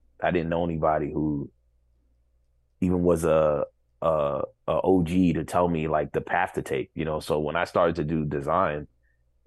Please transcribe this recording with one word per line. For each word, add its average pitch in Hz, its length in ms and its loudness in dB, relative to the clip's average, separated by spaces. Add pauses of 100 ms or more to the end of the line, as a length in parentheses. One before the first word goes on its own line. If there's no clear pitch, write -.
(200)
I 85 120 0
didn't 82 160 0
know 85 160 0
anybody 78 480 -2
who 76 380 -4 (1300)
even 90 240 2
was 85 200 4
a, 78 400 4 (380)
a, 73 400 0 (240)
a - 160 0
O 92 220 4
G 87 300 2
to 80 100 -4
tell 87 240 0
me, 80 200 -2
like, 76 240 0
the 78 80 -2
path 87 340 -2
to - 80 -4
take, - 320 -4
you 78 100 -4
know? 76 160 -4
So 78 180 -2
when 76 160 -4
I 85 100 0
started 85 320 2
to 80 80 -2
do 78 200 -2
design, 76 640 -2 (580)